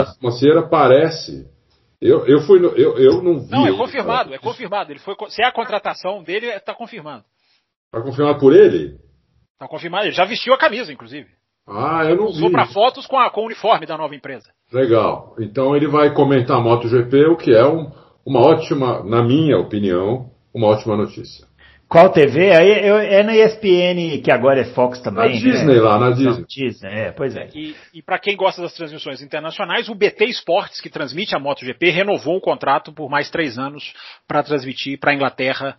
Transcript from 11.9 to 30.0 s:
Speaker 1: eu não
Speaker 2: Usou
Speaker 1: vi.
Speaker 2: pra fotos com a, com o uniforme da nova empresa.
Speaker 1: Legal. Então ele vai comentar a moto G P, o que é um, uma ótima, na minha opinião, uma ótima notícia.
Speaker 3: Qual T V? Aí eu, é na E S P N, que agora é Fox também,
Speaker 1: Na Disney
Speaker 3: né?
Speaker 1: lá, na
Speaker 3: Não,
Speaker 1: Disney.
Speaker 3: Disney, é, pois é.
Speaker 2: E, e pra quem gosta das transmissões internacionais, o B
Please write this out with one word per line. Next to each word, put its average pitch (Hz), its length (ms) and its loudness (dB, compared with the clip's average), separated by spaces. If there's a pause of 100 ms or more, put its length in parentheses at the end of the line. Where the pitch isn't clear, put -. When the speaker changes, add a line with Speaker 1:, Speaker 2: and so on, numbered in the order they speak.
Speaker 1:
eu 160 120 2
não 208 100 0
Speaker 2:
Usou 170 200 -2
Speaker 1:
vi. 185 60 2
Speaker 2:
pra 190 140 2
fotos 254 400 -2
com 269 120 -2
a, 233 100 2
com 208 140 -6
o 220 40 -6
uniforme 214 380 -2
da 156 140 -10
nova 147 160 -8
empresa. 135 320 -16 (260)
Speaker 1:
Legal. 113 680 0
Então 131 380 -2
ele 147 120 0
vai 147 260 2
comentar 135 420 2
a 117 40 0
moto 117 280 0
G 120 140 2
P, 135 240 2
o 165 100 4
que 151 180 2
é 117 120 6
um, 156 240 -2 (340)
uma 135 160 0
ótima, 143 640 2
na 117 200 0
minha 131 360 2
opinião, 101 720 -4 (240)
uma 113 140 0
ótima 107 280 0
notícia. - 500 -10 (420)
Speaker 3:
Qual 175 220 8
T 160 160 4
V? 165 260 2
Aí 190 360 6
eu, 202 100 4
é 202 240 2
na 220 120 -2
E 220 60 4
S 214 180 4
P 208 100 -4
N, 175 500 0
que - 120 0
agora 135 300 4
é 113 40 0
Fox 123 360 -2
também, 110 240 -4
Speaker 1:
Na 123 160 0
Disney 160 340 2
Speaker 3:
né? 117 60 6
Speaker 1:
lá, 107 180 4
na 123 120 2
Speaker 3:
Não, 120 60 0
Speaker 1:
Disney. 123 320 -2
Speaker 3:
Disney, 110 420 -10
é, 104 220 -8
pois 135 240 -8
é. - 180 -16
Speaker 2:
E, 151 200 -16 (180)
e 165 100 -20
pra 185 160 -6
quem 202 180 -6
gosta 185 260 -2
das 165 120 -10
transmissões 151 460 -14
internacionais, 160 680 -8
o 226 40 -12
B 196 160 0